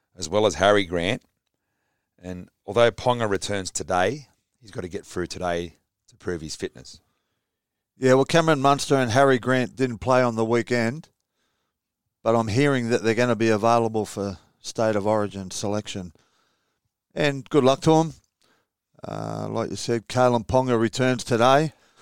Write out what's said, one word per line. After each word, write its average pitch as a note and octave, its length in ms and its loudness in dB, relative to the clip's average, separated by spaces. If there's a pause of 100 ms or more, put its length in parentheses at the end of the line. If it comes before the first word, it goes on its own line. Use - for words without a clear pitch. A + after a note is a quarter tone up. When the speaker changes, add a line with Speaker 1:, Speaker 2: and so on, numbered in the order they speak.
(160)
Speaker 1:
as F2 140 -10
well G#2+ 160 0
as F2+ 100 2
Harry G2+ 300 4
Grant. F2 380 -4 (960)
And F2+ 280 -14 (160)
although A#2 260 2
Ponga A#2+ 360 -2
returns G2 440 -4
today, F#2+ 560 -2 (340)
he's G#2 100 -20
got A2 100 -10
to F2+ 80 -10
get F#2 160 -12
through F2 220 -6
today F2 500 -6 (320)
to - 80 -20
prove F2+ 240 -8
his D#2 140 -12
fitness. - 460 -14 (960)
Speaker 2:
Yeah, B2+ 180 4
well, C3 100 4
Cameron D#3+ 360 2
Munster C#3 340 2
and B2+ 160 0
Harry C3 280 4
Grant B2 360 -2
didn't B2 240 -4
play B2+ 220 2
on A#2+ 140 0
the A2+ 100 -2
weekend, A#2+ 640 -2 (1120)
but A2+ 120 2
I'm A2+ 140 0
hearing B2+ 400 0
that A#2+ 140 0
they're A2+ 100 2
gonna A#2+ 240 2
be A2+ 120 2
available A2 560 2
for G2 320 -8 (220)
State A2 360 -2
of G2+ 120 -2
Origin G2+ 440 -2
selection. G#2 600 -6 (1000)
And C#3+ 360 -4
good C#3+ 140 4
luck C3+ 180 4
to D#3+ 140 4
'em. D#3+ 180 0 (960)
Uh, A2 420 -8
like A2 200 -4
you G2 60 -8
said, A#2 320 -4
Kalen B2 380 2
Ponga B2+ 340 0
returns B2 440 0
today. C3+ 500 4 (280)